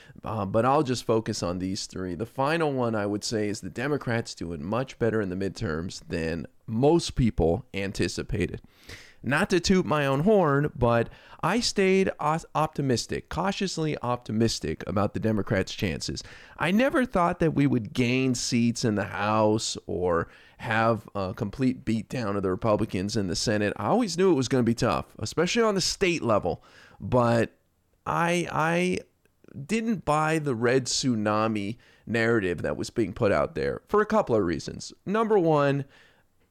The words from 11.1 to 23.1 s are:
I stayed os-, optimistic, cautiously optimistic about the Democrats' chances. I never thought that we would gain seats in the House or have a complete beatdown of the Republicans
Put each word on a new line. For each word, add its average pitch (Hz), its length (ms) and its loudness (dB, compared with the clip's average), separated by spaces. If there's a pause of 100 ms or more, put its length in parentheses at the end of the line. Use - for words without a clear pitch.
I 196 180 0
stayed 190 580 2
os-, 156 360 -2
optimistic, 143 760 -2
cautiously 170 720 -4
optimistic 113 840 -2
about 98 260 0
the 95 80 -4
Democrats' 101 540 0
chances. 71 480 -4 (360)
I 160 120 0
never 254 340 2
thought 180 360 0
that 160 120 2
we 139 140 2
would 123 260 0
gain 127 420 2
seats 117 520 0
in 107 80 2
the 101 100 0
House 107 720 0 (100)
or 87 420 0 (280)
have 113 580 0
a 95 180 -4
complete 120 540 -2
beatdown 110 500 -2
of 101 60 -2
the 95 80 0
Republicans 104 640 0